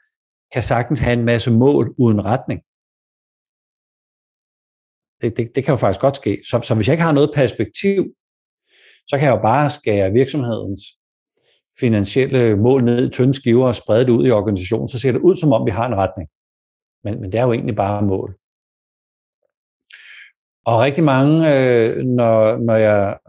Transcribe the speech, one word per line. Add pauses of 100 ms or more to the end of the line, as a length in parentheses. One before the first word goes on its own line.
(520)
kan
sagtens
have
en
masse
mål
uden
retning. (2500)
Det,
det,
det
kan
jo
faktisk
godt
ske.
Så,
så
hvis
jeg
ikke
har
noget
perspektiv, (920)
så
kan
jeg
jo
bare
skære
virksomhedens (1000)
finansielle
mål
ned
i
tynde
skiver
og
sprede
det
ud
i
organisationen,
så
ser
det
ud,
som
om
vi
har
en
retning. (760)
Men,
men
det
er
jo
egentlig
bare
mål. (2250)
Og
rigtig
mange, (220)
øh,
når,
når
jeg, (100)